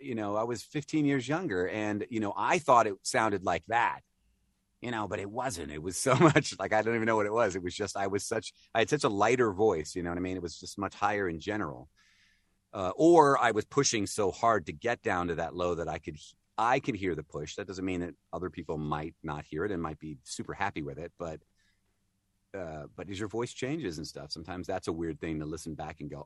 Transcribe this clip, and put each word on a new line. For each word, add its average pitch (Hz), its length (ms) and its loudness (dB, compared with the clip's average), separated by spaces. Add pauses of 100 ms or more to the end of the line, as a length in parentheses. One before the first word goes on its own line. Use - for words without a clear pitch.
you 139 160 -8
know, 104 200 -2
I 113 80 0
was 117 180 -6
fifteen 151 440 -2
years 135 220 0
younger 127 400 0
and, 104 420 -2
you 113 100 -2
know, 101 160 -2
I 131 220 2
thought 120 280 6
it 101 160 -4
sounded 104 420 0
like 87 240 0
that, 107 320 0 (800)
you 120 100 -6
know, 107 160 -4
but 95 120 -4
it 101 100 -8
wasn't. 104 420 -6
It 76 100 -8
was 90 160 -6
so 131 180 4
<laughs> 123 40 6
much, 151 380 8
like, 98 140 0
I 107 100 4
don't 113 140 2
even 110 100 0
know 113 100 4
what 104 100 4
it 104 60 -2
was. 107 240 2
It 92 60 -6
was 87 140 -4
just, 101 200 -4
I 98 120 -2
was 98 180 -2
such, - 260 -4 (220)
I 117 60 4
had 110 100 2
such 147 140 0
a 135 60 6
lighter 110 420 4
voice, 90 440 2
you 87 60 -4
know 85 80 -4
what 87 80 -4
I 90 40 -2
mean? 92 140 -4
It 87 60 -8
was 85 160 -8
just - 200 -14
much 98 160 -4
higher 101 340 0
in 80 120 -6
general. 80 500 -6 (840)
Uh, 95 240 -4
or 156 420 8
I 117 140 4
was 107 120 0
pushing 120 420 0
so 98 240 0
hard 110 360 2
to 92 60 -8
get 113 300 -4
down 90 260 0
to 82 80 -2
that 78 180 -4
low 87 220 0
that 80 120 -4
I 80 100 -4
could, 78 200 -10 (400)
I 123 220 2
could 120 160 -4
hear 92 180 0
the 76 100 -8
push. 76 320 -8
That 101 100 -6
doesn't 95 180 -8
mean 92 160 0
that 85 140 -6 (180)
other 87 180 -6
people 82 280 -6
might 76 440 -6
not 76 240 -6
hear 78 180 -4
it 104 80 -2
and 82 100 -4
might 78 160 -6
be 76 260 -12
super - 300 -12
happy 98 280 -4
with 69 160 -8
it, 85 200 -10
but, 80 220 -8 (1160)
uh, 78 400 -10
but 87 160 -12
as 95 80 -8
your 107 100 -4
voice - 240 -4
changes 127 460 -6
and 78 80 -8
stuff, 73 260 -12
sometimes 85 340 -10
that's 92 220 -4
a 92 40 0
weird 82 280 -4
thing 80 200 -4
to 76 60 -4
listen 80 280 -8
back 78 260 -10
and 73 100 -8
go, 71 160 -12